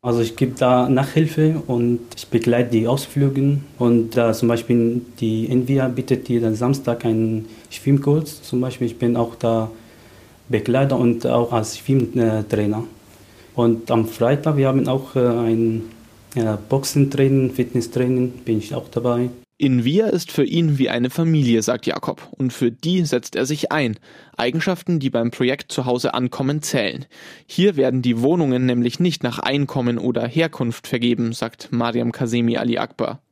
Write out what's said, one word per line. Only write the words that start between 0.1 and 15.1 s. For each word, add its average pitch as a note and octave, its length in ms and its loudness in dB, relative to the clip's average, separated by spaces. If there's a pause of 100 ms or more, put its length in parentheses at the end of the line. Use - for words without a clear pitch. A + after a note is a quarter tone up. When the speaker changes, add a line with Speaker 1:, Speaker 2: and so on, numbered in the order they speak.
Speaker 1:
ich A2+ 140 -2
gebe B2+ 240 -2
da B2+ 300 4
Nachhilfe D#3 800 2
und A#2+ 320 0 (160)
ich - 100 -14
begleite A#2+ 440 2
die A2+ 180 2
Ausflüge. C#3 720 0 (200)
Und A#2+ 380 2
da A#2 160 4
zum A#2 160 0
Beispiel A#2 520 2 (200)
die A2 280 -2
Envia C3 380 2
bietet B2 400 -2
dir A#2+ 140 0
dann A2+ 160 0
Samstag B2 480 -2
einen A2+ 420 0 (240)
Schwimmkurs. C#3+ 720 0
Zum B2+ 180 -4
Beispiel B2+ 280 -4
ich A#2 100 -8
bin A#2+ 180 2
auch A#2 200 -2
da A2+ 340 0 (760)
Begleiter B2+ 480 0
und A#2+ 300 2
auch A#2+ 260 2
als A2 240 -2
Schwimmtrainer. A2 1080 0 (720)
Und A#2 340 2
am A2+ 160 2
Freitag, C#3+ 500 0
wir C3+ 120 2
haben C3+ 180 0
auch, C3+ 300 -4